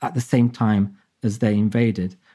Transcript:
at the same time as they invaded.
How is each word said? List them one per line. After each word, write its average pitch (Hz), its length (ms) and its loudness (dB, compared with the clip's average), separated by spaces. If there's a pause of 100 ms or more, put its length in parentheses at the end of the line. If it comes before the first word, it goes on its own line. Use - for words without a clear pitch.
at 127 120 -6
the 127 80 -2
same 120 280 2
time 104 480 0 (260)
as 107 160 -2
they 104 180 2
invaded. 104 580 0 (200)